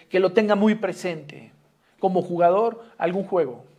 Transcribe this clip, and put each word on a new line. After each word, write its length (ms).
que 120
lo 120
tenga 220
muy 200
presente? 800
Como 240
jugador, 600
¿algún 280
juego? 400